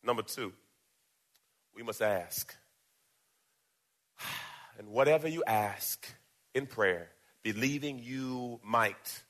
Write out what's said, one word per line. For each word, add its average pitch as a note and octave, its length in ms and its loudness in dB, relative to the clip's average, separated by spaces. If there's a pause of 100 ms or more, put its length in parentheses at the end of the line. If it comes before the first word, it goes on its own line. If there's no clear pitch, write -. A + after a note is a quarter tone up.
Number A#2+ 180 0
two, B2 320 -6 (1200)
we A2+ 80 -14
must A2+ 180 -4
ask. G2 540 0 (1600)
<sighs> - 60 -10 (520)
And G#2 120 -16
whatever D3 400 6
you E3 180 -2
ask G#2+ 580 0 (480)
in C3+ 140 0
prayer, F2+ 400 0 (360)
believing C3+ 560 -2
you B2+ 640 -6
might. G#2+ 680 0